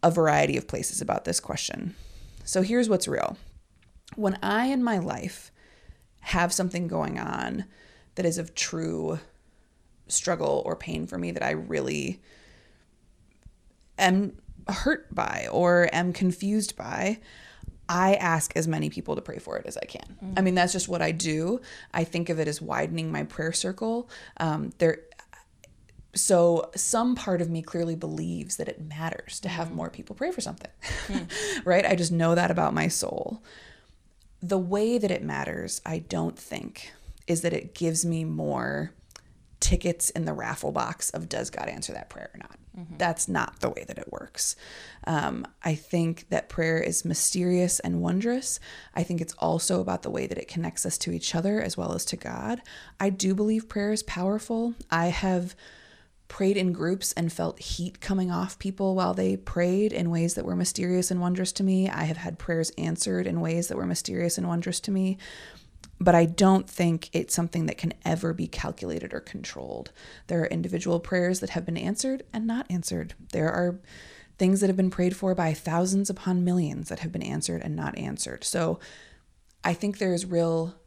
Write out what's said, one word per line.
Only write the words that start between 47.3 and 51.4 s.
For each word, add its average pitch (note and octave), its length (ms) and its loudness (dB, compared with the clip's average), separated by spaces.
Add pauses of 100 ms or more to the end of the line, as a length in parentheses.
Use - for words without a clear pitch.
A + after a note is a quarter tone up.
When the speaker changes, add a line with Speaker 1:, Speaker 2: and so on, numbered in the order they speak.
Speaker 1:
and F3 220 0
wondrous. A3 580 0 (340)
I E3+ 100 0
think E3+ 180 -4
it's E3 160 -8
also E3 420 2
about - 220 -2
the - 80 -6
way - 160 -2
that - 100 -6
it - 120 -10
connects E3 360 -4
us F3 140 -2
to F3 140 -4
each E3+ 220 -4
other G3 280 2